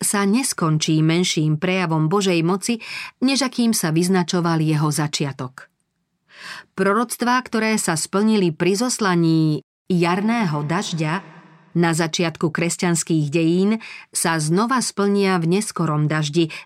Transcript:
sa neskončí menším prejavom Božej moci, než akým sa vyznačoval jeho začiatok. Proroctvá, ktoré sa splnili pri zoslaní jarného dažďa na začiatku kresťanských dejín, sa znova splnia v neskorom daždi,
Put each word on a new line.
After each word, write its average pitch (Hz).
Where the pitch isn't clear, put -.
sa 202
neskončí 165
menším 160
prejavom 170
Božej 190
moci, 190
než 262
akým 233
sa 160
vyznačoval 175
jeho 156
začiatok. 143
Proroctvá, 233
ktoré 220
sa 190
splnili 190
pri 175
zoslaní 170
jarného 180
dažďa 165
na 170
začiatku 160
kresťanských 165
dejín, 180
sa 165
znova 214
splnia 202
v 175
neskorom 151
daždi, 156